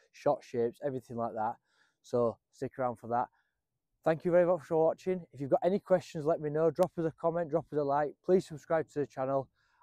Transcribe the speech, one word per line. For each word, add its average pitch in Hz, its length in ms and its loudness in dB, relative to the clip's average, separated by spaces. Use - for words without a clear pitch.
shot - 300 -2
shapes, 120 400 -4
everything 131 340 -6
like 117 180 -4
that. 110 220 -4
So 117 360 0
stick - 260 -10
around 123 180 -2
for 113 120 -18
that. 120 200 -2
Thank 165 220 0
you 180 40 0
very 175 140 6
much 165 180 2
for 160 220 2
watching. 180 380 -2
If 127 80 -12
you've 135 100 -4
got - 140 4
any 190 140 2
questions, 165 480 0
let 156 140 0
me 151 100 -4
know. 156 200 2
Drop 175 280 0
us 165 80 0
a 151 120 -2
comment, 170 320 -4
drop 156 220 -2
us 147 60 -2
a 147 40 0
like. 139 300 0
Please 185 220 4
subscribe 160 440 -4
to 147 100 -6
the 135 60 -2
channel. 135 420 -4